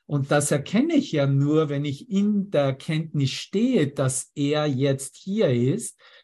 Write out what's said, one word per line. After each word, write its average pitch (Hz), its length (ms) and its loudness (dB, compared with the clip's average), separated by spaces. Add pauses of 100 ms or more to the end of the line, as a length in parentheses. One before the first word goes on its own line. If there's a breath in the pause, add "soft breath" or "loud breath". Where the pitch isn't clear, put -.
und 143 240 -2
das 147 200 2
erkenne 226 440 0
ich - 180 0
ja 143 140 2
nur, 143 420 2
wenn 143 160 -2
ich 143 260 -8
in 202 400 0
der 147 140 2
Erkenntnis 147 640 -2
stehe, 220 580 0
dass - 460 -4
er 147 320 0
jetzt 135 500 -2
hier 196 320 0
ist, 127 500 0 (260 soft breath)